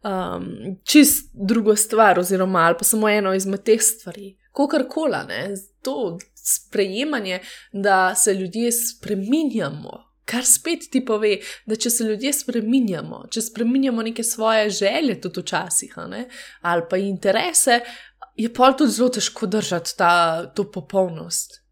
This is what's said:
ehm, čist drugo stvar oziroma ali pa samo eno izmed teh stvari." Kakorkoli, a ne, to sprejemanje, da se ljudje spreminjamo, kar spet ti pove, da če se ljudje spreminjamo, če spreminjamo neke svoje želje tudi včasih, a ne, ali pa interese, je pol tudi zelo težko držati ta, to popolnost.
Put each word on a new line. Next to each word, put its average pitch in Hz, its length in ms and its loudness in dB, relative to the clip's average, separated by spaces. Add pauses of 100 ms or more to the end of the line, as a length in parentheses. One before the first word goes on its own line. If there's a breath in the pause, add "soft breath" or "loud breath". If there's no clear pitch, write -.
ehm, 185 800 -6
čist - 500 4
drugo 208 420 2
stvar 208 440 4
oziroma 185 400 0
ali 165 180 4
pa - 60 -6
samo 214 260 2
eno 202 240 2
izmed 190 300 -4
teh 226 180 4
stvari." - 560 -4 (180)
Kakorkoli, 285 580 0
a 151 100 -4
ne, 175 320 -8 (260)
to 240 360 -4 (180)
sprejemanje, 208 1040 -4 (340 loud breath)
da 190 420 4
se - 180 2
ljudje 190 380 -2
spreminjamo, 208 1400 -4 (100)
kar 247 200 -4
spet - 460 0
ti 262 140 0
pove, 214 300 0 (300 loud breath)
da 220 100 -4
če 233 140 -4
se 233 140 -2
ljudje 220 300 -2
spreminjamo, 220 960 -2
če 226 160 -4
spreminjamo 240 580 0
neke 226 200 -6
svoje 220 460 2
želje 208 520 0
tudi 180 220 -6
včasih, - 580 -4
a - 80 -10
ne, 208 140 -10 (380 loud breath)
ali 170 280 0
pa 185 80 0
interese, 220 840 2 (560 loud breath)
je 220 180 -2
pol 262 240 6
tudi 285 140 4
zelo 247 220 2
težko - 340 -4
držati 185 500 -2
ta, 175 180 6 (400)
to 202 160 -2
popolnost. 170 920 -4 (100)